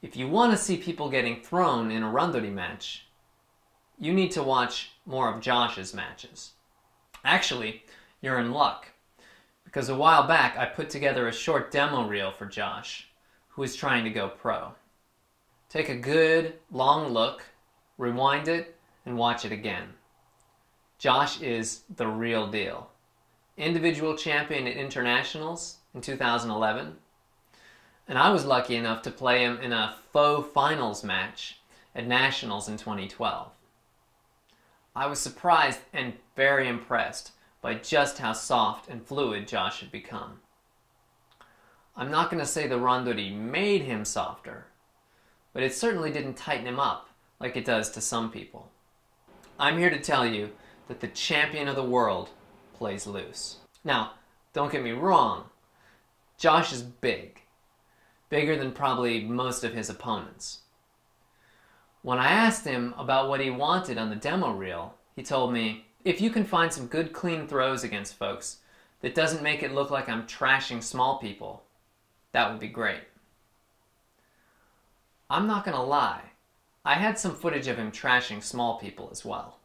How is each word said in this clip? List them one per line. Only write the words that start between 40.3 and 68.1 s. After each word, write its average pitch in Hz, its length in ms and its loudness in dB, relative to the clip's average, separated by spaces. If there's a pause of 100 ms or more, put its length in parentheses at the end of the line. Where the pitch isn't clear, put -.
I'm 135 160 -4
not 165 180 4
gonna 156 160 -2
say 147 220 -2
the 127 100 2
randori 120 560 2
made 160 480 2
him 117 220 -4
softer, - 640 -6 (840)
but 127 120 -2
it 131 100 0
certainly 175 380 0
didn't 135 240 -4
tighten 123 300 -4
him 123 120 -4
up 139 300 0 (320)
like 123 160 -4
it 120 80 -4
does 110 280 2
to 110 80 -10
some 113 300 -2
people. - 400 -16 (880)
I'm 151 200 4
here 175 120 6
to 151 80 -2
tell 139 280 2
you 104 240 -2 (360)
that 123 140 -12
the 117 80 -6
champion 151 580 0
of 139 80 -2
the 135 80 -2
world 117 460 2 (440)
plays 98 340 -6
loose. - 500 -10 (260)
Now, 120 300 0 (400)
don't 143 180 0
get 139 140 -2
me 117 80 -2
wrong, 139 540 2 (920)
Josh 160 340 4
is 123 100 -8
big. - 580 -6 (880)
Bigger 151 280 2
than 135 160 -4
probably 123 520 0
most 123 380 -2
of 113 100 -4
his 107 160 -6
opponents. - 760 -8 (1400)
When 127 160 0
I 127 80 4
asked 214 380 4
him 123 340 -2
about 135 300 2
what 135 120 0
he 135 100 0
wanted 143 480 0
on 110 120 -2
the 107 60 -6
demo 147 340 0
reel, 90 460 -8 (180)
he 131 80 -10
told 127 300 2
me, 110 340 -2 (180)
"If 180 160 0
you 226 100 4
can 220 140 2
find 165 280 2
some 123 160 -8
good 160 240 -2
clean 160 340 -4
throws 131 380 0
against 101 340 -8